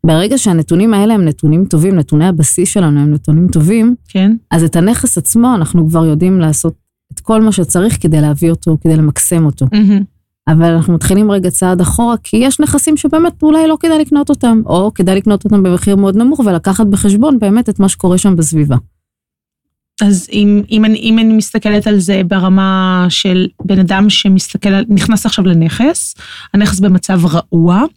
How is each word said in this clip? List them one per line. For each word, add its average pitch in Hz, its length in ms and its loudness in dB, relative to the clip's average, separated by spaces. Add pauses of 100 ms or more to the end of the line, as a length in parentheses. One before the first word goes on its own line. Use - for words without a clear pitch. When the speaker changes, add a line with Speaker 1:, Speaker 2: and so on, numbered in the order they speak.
Speaker 1:
ברגע 185 320 0
שהנתונים 185 560 0
האלה 208 200 2
הם 196 100 0
נתונים 156 400 0
טובים, 185 320 0
נתוני 151 300 0
הבסיס 170 420 -2
שלנו 151 320 0
הם 147 140 2
נתונים 156 340 0
טובים, 220 460 2 (140)
Speaker 2:
כן. 202 280 0 (140)
Speaker 1:
אז 165 140 0
את 160 120 -2
הנכס 226 420 0
עצמו 240 360 0
אנחנו 165 340 0
כבר 160 160 0
יודעים 175 360 0
לעשות 156 340 -2 (380)
את - 80 -18
כל 220 220 0
מה 220 100 2
שצריך 190 500 -2
כדי 165 180 2
להביא 151 300 0
אותו, 160 300 -2
כדי 160 160 0
למקסם 156 500 0
אותו. 139 260 -2
Speaker 2:
מהמם. 202 300 2 (460)
Speaker 1:
אבל 160 240 2
אנחנו 165 220 0
מתחילים 202 360 0
רגע 185 200 -2
צעד 185 300 -2
אחורה, 233 420 0
כי - 140 -6
יש 262 240 0
נכסים 294 360 0
שבאמת 320 460 -2
אולי 311 240 2
לא 311 140 0
כדאי 320 180 0
לקנות 294 320 0
אותם, 233 360 2
או 190 280 0
כדאי 190 220 0
לקנות 196 280 0
אותם 202 180 2
במחיר 185 340 0
מאוד 196 200 2
נמוך, 269 240 0
ולקחת 196 460 0
בחשבון 208 520 2
באמת 214 300 0
את 202 120 -4
מה 190 80 2
שקורה 180 300 0
שם 190 180 2
בסביבה. 151 400 0 (1300)
Speaker 2:
אז 202 300 0
אם, 208 380 2
אם 214 140 0
אני, 214 140 0
אם 226 200 0
אני 220 140 2
מסתכלת 214 540 -2
על 208 120 0
זה 190 300 0
ברמה 190 800 0
של 185 400 -2 (160)
בן 190 140 0
אדם 190 320 2
שמסתכל 196 580 -2
על, 196 200 0
נכנס 202 380 0
עכשיו 202 200 -2
לנכס, 175 680 -2 (400)
הנכס 196 260 0
במצב 185 460 0
רעוע 170 560 0 (140)